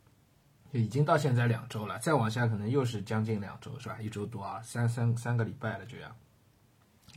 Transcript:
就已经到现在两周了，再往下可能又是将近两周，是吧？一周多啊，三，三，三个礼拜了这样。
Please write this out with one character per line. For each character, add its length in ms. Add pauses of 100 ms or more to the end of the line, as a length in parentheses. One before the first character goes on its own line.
(720)
就 80
已 60
经 180
到 140
现 180
在 100
两 220
周 160
了， 140
再 160
往 160
下 160
可 100
能 140
又 120
是 200
将 200
近 160
两 220
周， 180
是 100
吧？ 120
一 80
周 160
多 180
啊， 200
三， 260
三， 260
三 220
个 80
礼 140
拜 180
了 80
这 140
样。 140 (1040)